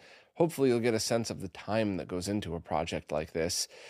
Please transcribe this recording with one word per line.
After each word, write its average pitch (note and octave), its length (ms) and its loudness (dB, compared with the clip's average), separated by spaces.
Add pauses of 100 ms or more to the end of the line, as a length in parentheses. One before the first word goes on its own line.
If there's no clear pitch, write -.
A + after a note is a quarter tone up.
(340)
hopefully D#3 340 2
you'll A#2+ 120 4
get A#2 120 4
a A2 80 2
sense A#2 300 0
of F2+ 100 -6
the F#2+ 80 -8
time G#2 480 -2
that D#2+ 100 -4
goes F2+ 220 -4
into G2+ 260 -2
a E2 60 -4
project - 500 -2
like D#2 220 -2
this, - 360 0 (220)